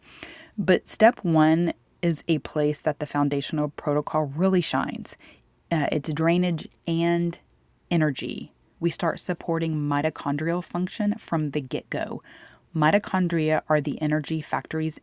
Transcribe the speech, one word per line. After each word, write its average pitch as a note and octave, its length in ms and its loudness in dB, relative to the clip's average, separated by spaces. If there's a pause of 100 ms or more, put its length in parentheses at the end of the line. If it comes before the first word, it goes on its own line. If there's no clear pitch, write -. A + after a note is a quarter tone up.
(580)
But F3+ 300 2
step - 340 4
one E3 520 4 (280)
is E3 280 0
a D#3+ 80 4
place D3 420 -2
that D3 200 -2
the D3+ 60 -6
foundational D3 600 0
protocol D3 680 -2
really F#3 280 2
shines. - 560 -4 (520)
Uh, D3+ 220 2
it's D3+ 220 -2
drainage E3 560 0 (180)
and E3+ 500 0 (540)
energy. D3+ 640 -2 (260)
We E3 100 2
start - 300 -2
supporting E3 560 -2
mitochondrial D3+ 880 -2
function G3+ 540 -2
from D#3 340 -2
the D3+ 80 -2
get-go. C3 640 -6 (520)
Mitochondria D#3+ 960 2
are D3+ 140 2
the C#3 200 -4
energy D#3 380 -2
factories D#3 640 -4